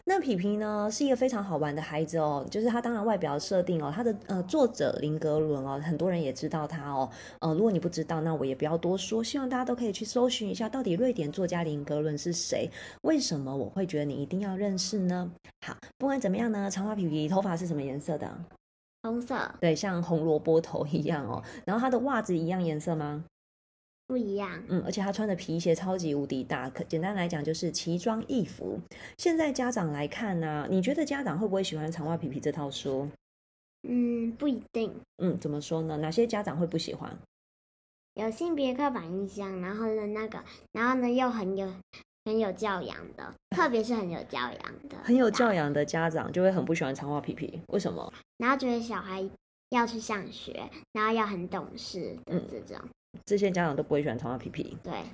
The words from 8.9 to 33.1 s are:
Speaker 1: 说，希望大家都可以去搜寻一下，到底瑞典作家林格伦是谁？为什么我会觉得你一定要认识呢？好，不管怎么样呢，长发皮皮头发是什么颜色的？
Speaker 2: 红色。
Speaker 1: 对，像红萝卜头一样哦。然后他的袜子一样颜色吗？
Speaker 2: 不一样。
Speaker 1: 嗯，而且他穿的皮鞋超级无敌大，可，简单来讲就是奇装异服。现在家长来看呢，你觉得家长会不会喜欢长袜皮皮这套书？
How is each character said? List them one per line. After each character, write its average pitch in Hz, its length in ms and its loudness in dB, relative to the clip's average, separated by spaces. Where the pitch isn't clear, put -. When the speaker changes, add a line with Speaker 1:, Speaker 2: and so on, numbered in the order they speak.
Speaker 1:
说， 220 260 -2
希 277 140 -2
望 262 100 -2
大 254 80 0
家 247 80 0
都 247 100 0
可 240 120 -2
以 208 40 0
去 196 140 -4
搜 247 240 2
寻 220 220 -2
一 185 40 -2
下， 220 140 -2
到 262 140 -4
底 196 100 2
瑞 233 220 4
典 147 180 -2
作 185 140 0
家 175 160 0
林 151 200 -2
格 147 200 0
伦 151 160 0
是 175 120 -4
谁？ 120 400 0
为 302 140 6
什 170 220 0
么 135 160 -4
我 110 140 -2
会 190 160 0
觉 156 140 0
得 147 40 0
你 139 180 -2
一 139 40 -4
定 185 140 -2
要 196 140 -4
认 196 240 0
识 208 200 -2
呢？ 180 340 0
好， - 80 -8
不 - 80 -4
管 277 160 2
怎 208 100 2
么 190 60 2
样 233 160 2
呢， 202 180 0
长 190 160 -2
发 214 80 -2
皮 190 140 0
皮 151 180 2
头 190 140 4
发 190 160 2
是 180 100 -2
什 165 80 0
么 143 80 0
颜 135 160 -4
色 147 200 -2
的？ - 120 -6
Speaker 2:
红 233 160 -2
色。 240 320 -2
Speaker 1:
对， 165 120 6
像 175 280 0
红 165 240 2
萝 156 120 6
卜 160 220 6
头 160 280 -4
一 151 160 2
样 147 220 0
哦。 104 160 -6
然 185 100 0
后 233 60 4
他 262 80 2
的 247 120 4
袜 247 200 2
子 190 160 0
一 160 120 2
样 185 140 2
颜 156 160 2
色 165 160 0
吗？ 151 300 -4
Speaker 2:
不 254 100 -2
一 208 200 0
样。 185 320 -4
Speaker 1:
嗯， 185 180 2
而 - 40 -2
且 196 120 0
他 196 100 0
穿 214 160 0
的 190 80 2
皮 170 240 -2
鞋 170 140 6
超 185 240 0
级 160 160 0
无 143 120 0
敌 135 160 -2
大， 127 280 -2
可， 151 140 -8
简 165 140 -2
单 190 160 0
来 180 140 0
讲 156 160 -2
就 156 80 0
是 165 180 0
奇 170 280 -2
装 220 280 0
异 262 160 0
服。 - 380 -6
现 339 180 4
在 302 160 2
家 262 180 0
长 185 220 0
来 147 160 -2
看 190 320 -2
呢， 151 300 -2
你 190 100 4
觉 233 140 2
得 311 100 2
家 277 180 -2
长 170 160 0
会 214 80 2
不 190 80 2
会 190 80 2
喜 185 140 -4
欢 156 160 -2
长 165 140 -4
袜 165 100 0
皮 165 100 -4
皮 131 140 -4
这 151 100 0
套 143 200 -4
书？ 135 360 -2